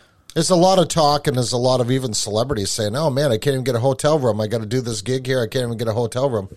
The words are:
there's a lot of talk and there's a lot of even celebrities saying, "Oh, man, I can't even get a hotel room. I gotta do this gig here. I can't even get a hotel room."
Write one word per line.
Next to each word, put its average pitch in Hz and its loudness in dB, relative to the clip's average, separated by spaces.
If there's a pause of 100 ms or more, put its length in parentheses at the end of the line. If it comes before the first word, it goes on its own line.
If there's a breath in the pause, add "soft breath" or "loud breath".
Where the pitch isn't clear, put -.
(340 soft breath)
there's 160 0
a 185 4
lot 185 6
of 165 4
talk 147 2
and 131 0
there's 123 0
a 123 -2
lot 127 2
of 117 -2
even 131 -2
celebrities 107 -2
saying, 104 -2
"Oh, 156 0
man, 135 0
I 110 2
can't 135 0
even 131 -4
get 123 0
a 113 0
hotel 139 2
room. 110 0
I 110 -2
gotta 110 -4
do 123 -2
this 113 -6
gig 127 -4
here. 131 0
I 110 -2
can't 127 -2
even 117 -4
get 110 -4
a 110 0
hotel 123 -2
room." 104 -2